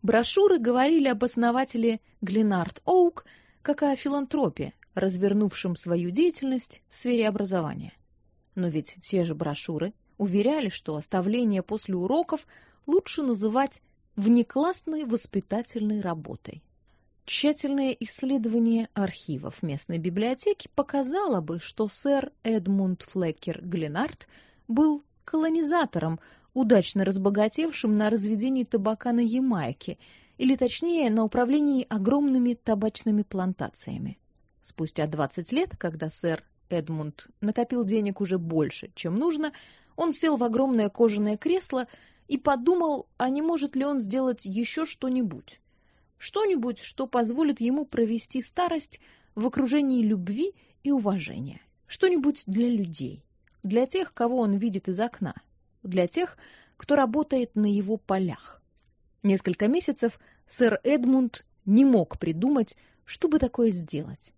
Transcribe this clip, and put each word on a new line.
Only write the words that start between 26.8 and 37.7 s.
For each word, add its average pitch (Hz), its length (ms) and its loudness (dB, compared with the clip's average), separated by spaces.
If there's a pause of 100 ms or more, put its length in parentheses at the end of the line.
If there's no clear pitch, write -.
разбогатевшим 214 920 0
на 214 140 2
разведении 226 540 0
табака 220 480 -2
на 233 80 2
Ямайке, 220 800 -2 (380)
или 262 200 2
точнее, 311 540 0
на 220 140 2
управлении 262 640 2
огромными 247 680 2
табачными 214 680 0
плантациями. - 960 -6 (440)
Спустя - 440 -6
двадцать 151 460 -4
лет, 339 240 -2
когда 160 340 -6
сэр 165 340 -4 (240)
Эдмунд 156 600 -6 (120)
накопил 233 440 -2